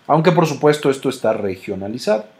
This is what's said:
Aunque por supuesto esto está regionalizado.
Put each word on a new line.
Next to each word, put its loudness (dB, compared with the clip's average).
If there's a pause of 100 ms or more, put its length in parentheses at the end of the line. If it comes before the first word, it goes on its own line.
Aunque 4
por 2
supuesto 2
esto -4
está -2
regionalizado. -4 (140)